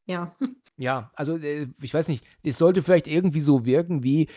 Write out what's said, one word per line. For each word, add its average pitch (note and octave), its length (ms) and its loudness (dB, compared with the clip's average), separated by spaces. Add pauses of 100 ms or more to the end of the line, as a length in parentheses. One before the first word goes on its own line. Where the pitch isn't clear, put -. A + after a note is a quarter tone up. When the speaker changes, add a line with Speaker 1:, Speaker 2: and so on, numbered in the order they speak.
Speaker 1:
ja. F3 340 -8
<laughs> C4+ 60 -2 (320)
Speaker 2:
Ja, B2+ 360 -4
also, D#3 240 -4
äh, D3 300 -6 (120)
ich - 140 -8
weiß D#3 140 0
nicht, D3 140 -4 (200)
es D3 160 -4
sollte F3+ 240 4
vielleicht E3+ 260 2
irgendwie D#3+ 320 0
so C#3 240 4
wirken D3+ 380 0
wie, D3 340 2